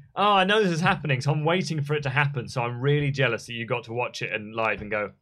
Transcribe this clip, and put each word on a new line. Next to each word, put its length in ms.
"Oh, 180
I 100
know 200
this 80
is 100
happening, 400
so 100
I'm 140
waiting 360
for 140
it 80
to 60
happen." 400
So 120
I'm 200
really 300
jealous 340
that 80
you 120
got 200
to 80
watch 280
it 120
and 200
live 280
and 100
go 200